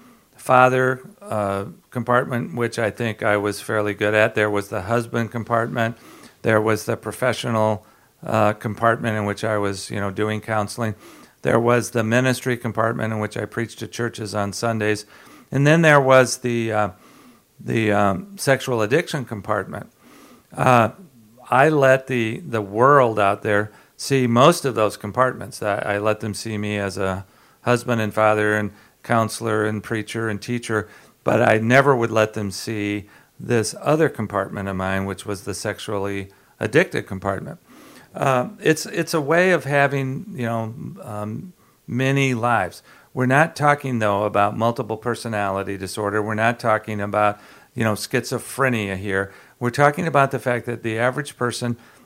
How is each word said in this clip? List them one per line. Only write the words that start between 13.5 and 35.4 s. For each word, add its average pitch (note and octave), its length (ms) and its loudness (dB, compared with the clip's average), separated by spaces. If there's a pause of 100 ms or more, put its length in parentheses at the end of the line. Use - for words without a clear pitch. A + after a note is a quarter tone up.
to A2 80 -8
churches A2+ 480 -6
on G2+ 180 -2
Sundays. G#2+ 540 -2 (440)
And C#3 140 2
then D#3+ 160 6
there D3+ 200 8
was C3 360 6
the, A#2 340 -2
uh, G#2+ 180 0 (720)
the, A2+ 320 0
um, G2+ 460 0
sexual B2+ 460 0
addiction C#3+ 420 -2
compartment. G2+ 680 -6 (640)
Uh, B2 360 4 (580)
I C3+ 200 6
let C3+ 360 4
the, A#2+ 340 -2
the A#2+ 220 -4
world A#2 560 4
out G2+ 240 2
there G#2 300 0 (240)
see C3 320 0
most C3+ 360 6
of B2 120 -2
those G#2+ 200 2
compartments. G#2+ 680 -4
I, G#2 140 0
I G2+ 200 -2
let G#2+ 220 0
them G#2+ 160 -6
see A2 220 -8
me G#2 200 -4
as G2 220 -4
a F#2+ 260 -4 (360)
husband A#2+ 380 0
and G#2+ 140 -2
father G#2+ 420 4
and G#2 160 -2 (300)
counselor A2 640 0
and G#2+ 180 -4
preacher A2 460 -6
and G#2 100 -6
teacher, A2+ 480 -4 (360)
but A#2+ 180 2
I A2+ 160 4
never C3 380 4
would A#2 160 0
let A2 220 2
them G2+ 180 -4
see G#2 580 -6 (300)
this A#2 420 0
other D#3 280 2
compartment G2 600 -4
of F#2+ 60 -6
mine, F#2+ 300 -2
which G2 200 -8
was G2 180 -8